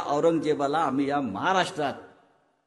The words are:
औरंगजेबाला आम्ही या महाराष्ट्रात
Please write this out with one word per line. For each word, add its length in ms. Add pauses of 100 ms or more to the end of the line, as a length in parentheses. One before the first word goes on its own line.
औरंगजेबाला 720
आम्ही 320
या 100
महाराष्ट्रात 720 (720)